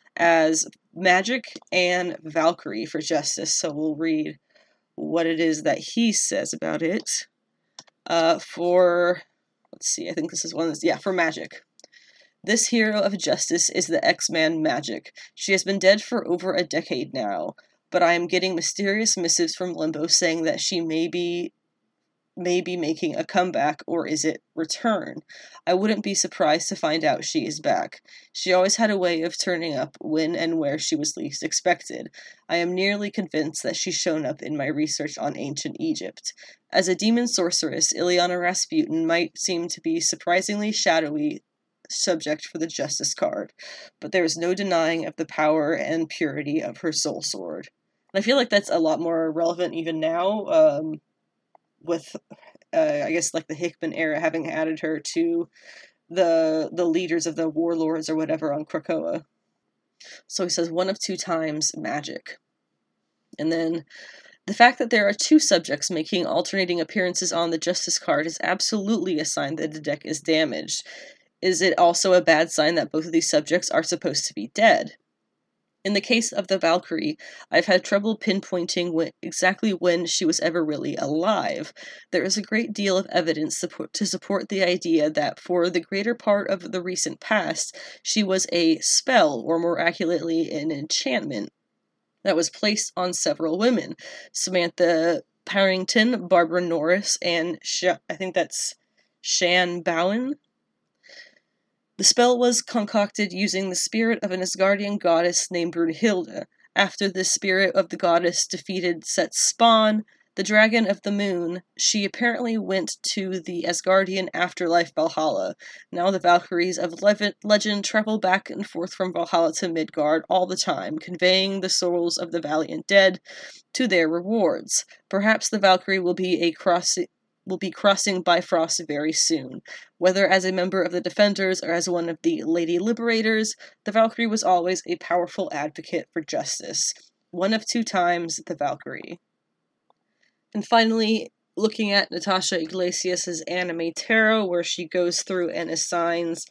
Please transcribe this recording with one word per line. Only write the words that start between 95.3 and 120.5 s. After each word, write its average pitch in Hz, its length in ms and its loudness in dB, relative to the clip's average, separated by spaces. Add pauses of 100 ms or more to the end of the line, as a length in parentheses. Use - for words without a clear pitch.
Parrington, 196 840 2
Barbara 170 340 4
Norris, 170 600 0
and 170 400 0
Sha-, - 380 0 (100)
I 175 60 -8
think 185 180 -6
that's - 400 -2 (480)
Shan 175 600 2
Bowen. 196 540 0 (1600)
The 196 60 0
spell 240 340 6
was 247 240 4
concocted 202 720 0
using 190 380 0
the 180 40 -4
spirit 226 460 0
of 202 80 -2
an 185 120 -2
Asgardian 196 580 0
goddess 175 500 2
named 170 220 -2
Brunhilde. 170 720 0 (300)
After 202 340 2
the 185 140 -2
spirit 190 520 2
of 185 140 2
the - 80 -8
goddess 175 480 2
defeated 175 580 -4
Set's - 360 -2
spawn, 220 640 4 (300)
the 196 80 -2
Dragon 214 440 4
of 196 140 0
the 202 100 -2
Moon, 185 520 -2 (120)
she - 300 0
apparently 233 500 -2
went 190 420 -2 (160)
to 190 260 -4
the 175 280 -6
Asgardian 185 640 0
afterlife 170 640 0
Valhalla. 151 640 -2 (360)
Now 175 200 0
the 185 80 0
Valkyries 175 580 4
of 170 240 -4
Leve-, 208 320 2 (100)
legend 208 400 2
travel 214 360 0
back 196 320 0
and - 120 -8
forth - 300 -8
from 185 180 -2
Valhalla 170 420 2
to 185 140 -4
Midgard 156 640 0
all 185 160 4
the 185 100 -4